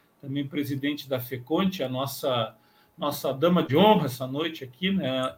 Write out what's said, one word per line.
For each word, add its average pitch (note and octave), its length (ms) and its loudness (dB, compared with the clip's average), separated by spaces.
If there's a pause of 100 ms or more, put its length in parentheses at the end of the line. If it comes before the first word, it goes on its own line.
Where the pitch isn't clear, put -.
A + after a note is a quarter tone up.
(200)
Também C#3 260 -4
presidente C#3+ 640 -4
da C3+ 100 -2
feconte, D#3 640 -2
a B2+ 60 -2
nossa, B2+ 680 -2 (440)
nossa D3 340 -2
dama E3 300 4
de B2+ 120 -2
honra F#3+ 300 8
essa B2+ 220 -4
noite D#3+ 360 -6
aqui, F3+ 280 -4
né, C3 480 -2